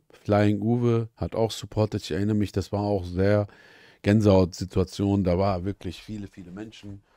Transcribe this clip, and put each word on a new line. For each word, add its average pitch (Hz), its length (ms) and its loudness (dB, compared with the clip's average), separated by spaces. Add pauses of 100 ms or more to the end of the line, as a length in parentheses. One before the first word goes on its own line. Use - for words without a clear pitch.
Flying 104 520 2
Uwe 117 560 0
hat - 180 -6
auch 110 160 0
supportet. 104 520 -4
Ich - 80 -8
erinnere 104 260 0
mich, 104 160 -2
das 95 180 -4
war 101 120 -4
auch 101 200 -2
sehr 98 440 0 (560)
Gänsehaut-Situation. 98 1200 2
Da 90 120 2
war 95 280 -2
wirklich 95 360 -10
viele, 104 260 -14
viele 87 240 -20
Menschen, 104 500 -16 (160)